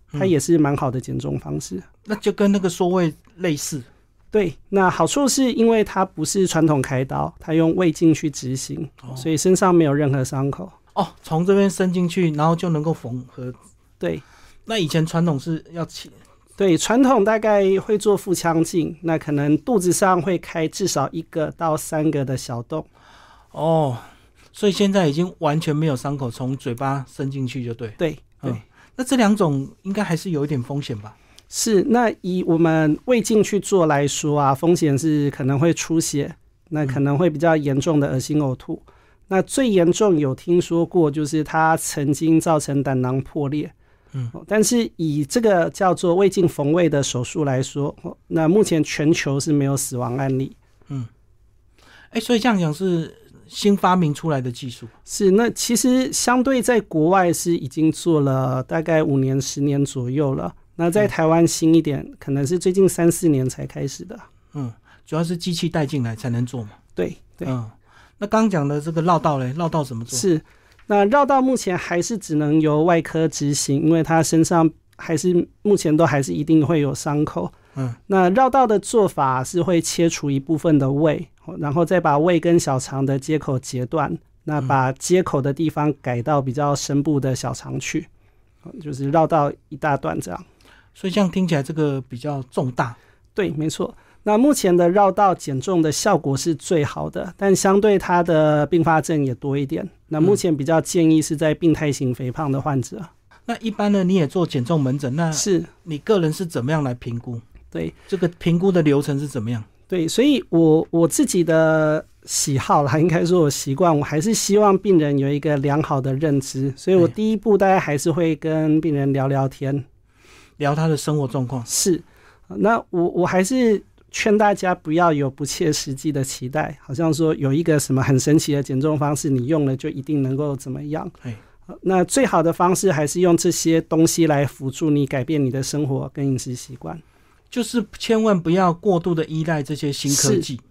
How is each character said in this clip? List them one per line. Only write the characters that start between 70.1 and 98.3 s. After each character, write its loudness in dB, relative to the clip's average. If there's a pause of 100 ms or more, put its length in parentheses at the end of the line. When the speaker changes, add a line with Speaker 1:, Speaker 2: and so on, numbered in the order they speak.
Speaker 2:
是， 0 (460)
那 2
绕 4
道 2
目 2
前 -2
还 -2
是 -6
只 -8
能 2
由 2
外 4
科 -2
执 -4
行， -2
因 4
为 4
他 2
身 2
上 4 (300)
还 -6
是， 0 (140)
目 4
前 0
都 4
还 0
是 -6
一 -4
定 4
会 0
有 0
伤 -2
口。 -6 (240)
Speaker 1:
嗯。 -6 (140)
Speaker 2:
那 4
绕 4
道 4
的 2
做 2
法 -2
是 -2
会 2
切 0
除 -4
一 0
部 -2
分 2
的 0
胃， 0 (360)
然 -4
后 0
再 2
把 2
胃 2
跟 2
小 -2
肠 -4
的 -2
接 -2
口 -4
截 -6
断， -2 (280)
那 -2
把 0
接 0
口 -2
的 -2
地 -2
方 0
改 -4
到 0
比 -4
较 -2
深 -2
部 0
的 -2
小 -6
肠 -10
去， -6 (580)
Speaker 1:
嗯。 -18
Speaker 2:
就 -12
是 -6
绕 4
道 0 (160)
一 -14
大 -2
段 -6
这 -10
样。 -12 (500)
Speaker 1:
所 -10
以 -4
这 0
样 4
听 -2
起 0
来 0
这 -8
个 -2
比 -16
较 -6 (120)
重 -2
大。 -4 (380)
Speaker 2:
对， -2
没 -4
错。 -6 (240)
那 2
目 4
前 4
的 4
绕 4
道 2
减 -6
重 0
的 2
效 2
果 -2
是 -2
最 0
好 -6
的， -8
但 2
相 4
对 4
它 2
的 2